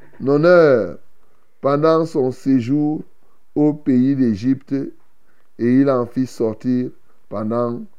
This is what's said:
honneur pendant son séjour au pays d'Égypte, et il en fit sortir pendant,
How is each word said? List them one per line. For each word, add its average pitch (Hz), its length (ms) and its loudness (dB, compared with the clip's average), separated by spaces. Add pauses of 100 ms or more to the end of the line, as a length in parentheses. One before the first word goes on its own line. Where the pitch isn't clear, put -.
(260)
honneur 143 720 4 (600)
pendant 156 460 2
son 135 260 -2
séjour 135 720 -2 (520)
au 147 180 2
pays 135 420 0
d'Égypte, 127 580 -2
et - 1080 -4
il 139 100 4
en 123 160 0
fit 127 220 -4
sortir 123 640 -4 (380)
pendant, 117 520 -4 (180)